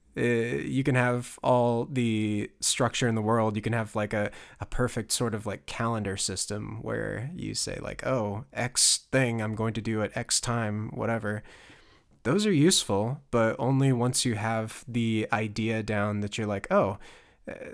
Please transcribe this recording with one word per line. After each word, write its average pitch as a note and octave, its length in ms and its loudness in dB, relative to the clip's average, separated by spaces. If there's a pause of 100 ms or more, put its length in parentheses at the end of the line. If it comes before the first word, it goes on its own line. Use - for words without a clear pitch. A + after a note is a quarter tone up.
(160)
Uh, C3 60 -4
you B2 600 0
can C#3 100 2
have B2 480 0
all A#2+ 440 4
the A2 720 0
structure - 480 0
in A2+ 80 2
the A2 60 0
world. A2 340 2
You G#2+ 80 -2
can A2+ 100 0
have, A2 220 -2
like, G#2+ 180 0
a, G#2 160 0 (300)
a G#2+ 80 -8
perfect A#2+ 440 -2
sort A2+ 220 0
of, G#2 140 -6
like, G2+ 180 -8
calendar G#2+ 520 -2
system G#2 680 -4
where A2 500 -4
you G#2 220 -8
say, - 260 -4
like, - 240 -8
"Oh, A2 480 -2
X - 580 0
thing A#2+ 300 2
I'm G#2+ 140 -2
going A2 180 0
to A2 80 -4
do G#2+ 220 -2
at - 120 -4
X - 240 0
time," A2 540 -2
whatever. A2 480 -2 (800)
Those G3 240 2
are G#3 80 4
useful, C#3 680 4 (100)
but A2+ 260 4
only C3+ 340 4
once B2 320 2
you A#2+ 120 0
have A2+ 520 -4
the A2+ 460 0
idea A2 480 0
down G#2 380 0
that G#2 180 -4
you're A2 80 -2
like, G2+ 240 -2
"Oh, G2+ 300 2 (500)
uh, - 60 -10 (180)